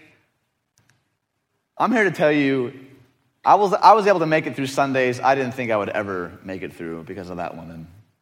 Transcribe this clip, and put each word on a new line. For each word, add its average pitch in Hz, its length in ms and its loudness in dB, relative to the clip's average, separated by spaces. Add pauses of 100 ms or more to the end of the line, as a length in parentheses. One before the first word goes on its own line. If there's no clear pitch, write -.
(1800)
I'm 180 140 -2
here 226 140 2
to 180 60 0
tell 151 200 2
you, 135 420 0 (720)
I 156 120 6
was, 196 180 2
I 185 180 8
was 208 160 4
able 185 140 4
to 160 40 0
make 156 220 0
it 127 80 -8
through 135 120 -4
Sundays 131 520 0
I 135 160 2
didn't 131 160 -2
think 123 180 -6
I 110 60 0
would 101 140 -2
ever 95 540 -6
make 95 200 -10
it 85 100 -12
through 82 300 -10
because 90 260 -12
of 90 80 -10
that 85 200 -8
woman. 82 300 -16 (340)